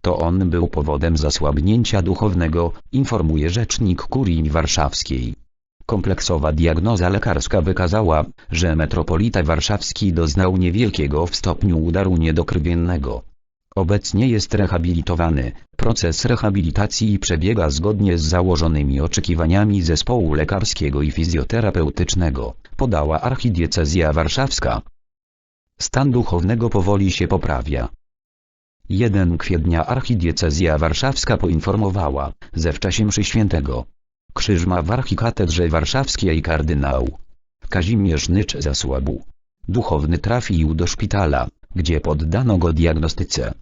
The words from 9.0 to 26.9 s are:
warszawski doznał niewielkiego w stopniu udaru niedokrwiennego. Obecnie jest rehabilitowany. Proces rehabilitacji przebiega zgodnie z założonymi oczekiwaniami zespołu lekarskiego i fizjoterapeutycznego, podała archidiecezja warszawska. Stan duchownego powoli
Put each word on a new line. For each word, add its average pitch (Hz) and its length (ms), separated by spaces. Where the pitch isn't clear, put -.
warszawski 90 720
doznał 85 440
niewielkiego 87 680
w - 100
stopniu 87 420
udaru 90 380
niedokrwiennego. 82 1040
Obecnie 98 540
jest 110 260
rehabilitowany. 82 960
Proces - 480
rehabilitacji 101 960
przebiega 87 520
zgodnie 95 480
z 82 40
założonymi 78 800
oczekiwaniami 90 800
zespołu 82 520
lekarskiego 76 680
i 76 80
fizjoterapeutycznego, 82 1400
podała 78 440
archidiecezja 85 920
warszawska. 80 680
Stan 135 300
duchownego 113 600
powoli 98 420